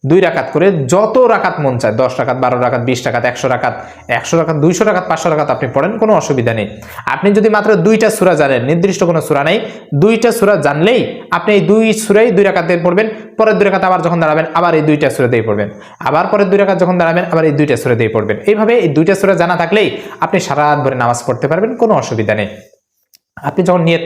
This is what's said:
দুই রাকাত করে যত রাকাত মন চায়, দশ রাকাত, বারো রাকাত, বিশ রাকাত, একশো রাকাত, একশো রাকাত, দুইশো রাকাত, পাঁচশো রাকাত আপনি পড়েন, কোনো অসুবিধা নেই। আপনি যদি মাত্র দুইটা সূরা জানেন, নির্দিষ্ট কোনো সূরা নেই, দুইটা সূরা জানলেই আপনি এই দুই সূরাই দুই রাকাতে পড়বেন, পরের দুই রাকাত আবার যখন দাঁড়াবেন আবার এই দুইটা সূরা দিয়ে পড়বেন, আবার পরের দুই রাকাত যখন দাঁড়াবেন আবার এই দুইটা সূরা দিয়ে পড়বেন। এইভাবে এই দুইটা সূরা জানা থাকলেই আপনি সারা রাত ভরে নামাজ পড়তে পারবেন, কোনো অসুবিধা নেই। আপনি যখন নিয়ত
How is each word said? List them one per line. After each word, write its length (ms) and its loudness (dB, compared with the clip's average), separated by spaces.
দুই 140 4
রাকাত 320 0
করে 200 2
যত 460 0
রাকাত 420 2
মন 180 -2
চায়, 160 0
দশ 240 0
রাকাত, 180 -2
বারো 240 0
রাকাত, 200 0
বিশ 260 -2
রাকাত, 180 -2
একশো 240 -2
রাকাত, 360 -2
একশো 300 -2
রাকাত, 180 -2
দুইশো 280 2
রাকাত, 240 0
পাঁচশো 200 -2
রাকাত 220 0
আপনি 240 -2
পড়েন, 240 -2
কোনো 160 2
অসুবিধা 400 0
নেই। 140 -4
আপনি 260 0
যদি 160 2
মাত্র 260 2
দুইটা 360 2
সূরা 240 2
জানেন, 300 0
নির্দিষ্ট 400 0
কোনো 160 0
সূরা 240 0
নেই, 160 0
দুইটা 380 2
সূরা 240 2
জানলেই 760 0
আপনি 240 0
এই 60 4
দুই 320 2
সূরাই 380 2
দুই 140 2
রাকাতে 400 0
পড়বেন, 240 0
পরের 180 2
দুই 100 2
রাকাত 200 0
আবার 180 0
যখন 180 -2
দাঁড়াবেন 240 0
আবার 200 2
এই 60 2
দুইটা 300 0
সূরা 180 0
দিয়ে 140 2
পড়বেন, 280 -2
আবার 260 0
পরের 240 0
দুই 80 2
রাকাত 220 0
যখন 180 0
দাঁড়াবেন 340 0
আবার 120 2
এই 80 2
দুইটা 240 0
সূরা 180 0
দিয়ে 140 0
পড়বেন। 280 -2
এইভাবে 280 2
এই 140 2
দুইটা 260 2
সূরা 200 2
জানা 220 0
থাকলেই 420 0
আপনি 200 0
সারা 220 -2
রাত 160 2
ভরে 160 -2
নামাজ 320 -2
পড়তে 220 -4
পারবেন, 280 -2
কোনো 180 2
অসুবিধা 400 -2
নেই। 120 -2
আপনি 220 -2
যখন 180 2
নিয়ত 240 2